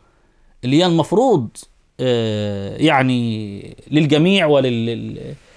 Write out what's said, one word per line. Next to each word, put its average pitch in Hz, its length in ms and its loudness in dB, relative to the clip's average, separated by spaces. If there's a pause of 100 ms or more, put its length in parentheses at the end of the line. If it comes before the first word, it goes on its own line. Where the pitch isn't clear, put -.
(640)
اللي 131 160 2
هي 180 60 4
المفروض، 175 600 2 (520)
آه، 107 800 -2
يعني، 120 1000 -2 (160)
للجميع 160 540 4
ولل-، 131 400 2
لل-، 113 500 -8 (220)